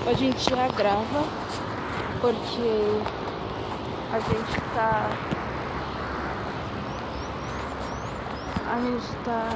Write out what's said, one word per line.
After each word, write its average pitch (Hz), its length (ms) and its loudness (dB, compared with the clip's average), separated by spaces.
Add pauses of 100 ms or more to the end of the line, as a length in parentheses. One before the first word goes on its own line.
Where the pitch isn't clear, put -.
hoje 247 60 2
a 240 40 6
gente 254 360 4
já 254 160 4
grava, 226 560 4 (960)
porque 220 800 4 (1120)
a 226 60 2
gente 226 420 2 (140)
tá, 220 360 4 (3500)
a 240 120 2
gente 247 440 0
tá 226 320 2